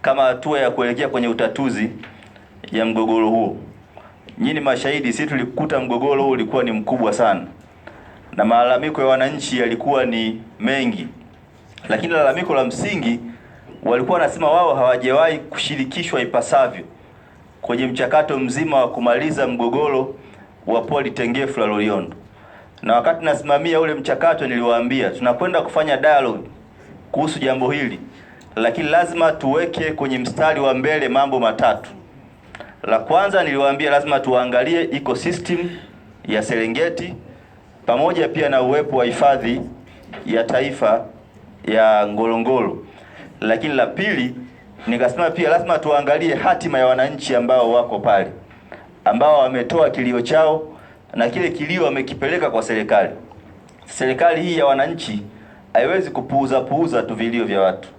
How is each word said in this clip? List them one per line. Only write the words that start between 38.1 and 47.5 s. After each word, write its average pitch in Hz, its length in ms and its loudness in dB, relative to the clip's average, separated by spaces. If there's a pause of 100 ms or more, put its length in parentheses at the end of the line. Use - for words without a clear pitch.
pia 151 220 -2
na 131 120 2
uwepo 139 360 0
wa 123 80 4
hifadhi 120 560 2 (640)
ya 117 180 0
taifa 127 640 0 (600)
ya 110 400 4
Ngorongoro. 113 800 0 (560)
Lakini 151 320 0
la 123 140 4
pili, 139 480 -4 (520)
nikasema 123 420 0
pia 170 200 0
lazima 170 300 2
tuangalie 147 560 0
hatima 170 440 0
ya 127 60 4
wananchi 127 500 0
ambao 120 360 4